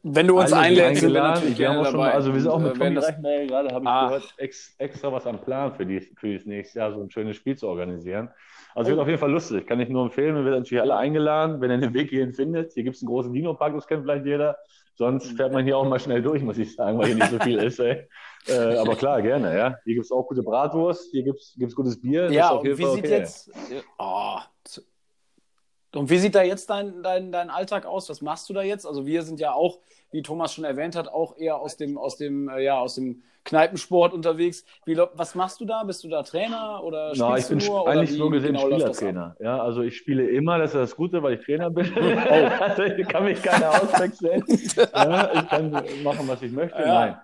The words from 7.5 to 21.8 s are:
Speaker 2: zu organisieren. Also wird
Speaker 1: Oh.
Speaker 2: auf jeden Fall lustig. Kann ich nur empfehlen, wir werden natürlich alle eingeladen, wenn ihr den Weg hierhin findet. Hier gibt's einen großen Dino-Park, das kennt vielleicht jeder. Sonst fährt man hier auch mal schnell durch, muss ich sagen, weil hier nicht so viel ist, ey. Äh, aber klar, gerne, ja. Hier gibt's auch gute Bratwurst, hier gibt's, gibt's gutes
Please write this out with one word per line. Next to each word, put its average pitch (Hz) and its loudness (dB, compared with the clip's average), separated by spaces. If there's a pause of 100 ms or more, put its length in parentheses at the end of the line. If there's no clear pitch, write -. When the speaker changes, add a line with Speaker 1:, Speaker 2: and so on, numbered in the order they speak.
Speaker 2:
zu 113 -8
organisieren. 90 -6 (460)
Also 117 0
wird 151 2
Speaker 1:
Oh. 147 0
Speaker 2:
auf 135 0
jeden 160 0
Fall 143 2
lustig. 117 -2
Kann 120 0
ich 123 -2
nur 127 0
empfehlen, 143 -2
wir 143 -2
werden 131 0
natürlich 123 0
alle 127 2
eingeladen, 151 0
wenn 127 2
ihr 123 2
den 127 0
Weg 123 0
hierhin 131 -2
findet. 165 -4
Hier 117 -4
gibt's 127 -6
einen 127 -6
großen 123 -2
Dino-Park, 151 -2
das 147 -8
kennt 156 -2
vielleicht 139 -2
jeder. 147 0 (380)
Sonst 127 -2
fährt 131 0
man 131 0
hier 135 2
auch 135 2
mal 127 0
schnell 123 0
durch, 139 0
muss 110 -4
ich - -4
sagen, 117 0
weil 107 2
hier 117 2
nicht - 2
so 117 -2
viel 120 0
ist, 117 0
ey. 127 -2 (400)
Äh, 117 2
aber 110 2
klar, 135 2
gerne, 110 2
ja. 127 2
Hier 113 -2
gibt's 117 -4
auch 127 -2
gute 131 -2
Bratwurst, 156 -2
hier 131 -2
gibt's, - -8
gibt's 120 -4
gutes 127 -2